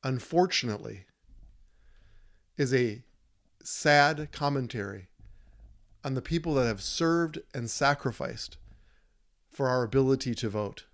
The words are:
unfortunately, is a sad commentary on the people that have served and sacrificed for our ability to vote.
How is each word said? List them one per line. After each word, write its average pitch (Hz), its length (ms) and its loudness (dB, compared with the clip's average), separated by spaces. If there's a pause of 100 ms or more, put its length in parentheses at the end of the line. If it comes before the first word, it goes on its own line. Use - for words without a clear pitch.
unfortunately, 120 1000 -2 (1500)
is 135 160 0
a 123 300 0 (640)
sad 147 640 4
commentary 117 760 -4 (920)
on 135 120 -4
the 127 80 -2
people 160 320 -2
that 131 120 4
have 107 160 0
served 165 580 0 (140)
and 117 160 -6
sacrificed - 840 -2 (920)
for 135 180 -2
our 127 160 2
ability 131 520 2
to 117 120 -4
vote. 104 460 -4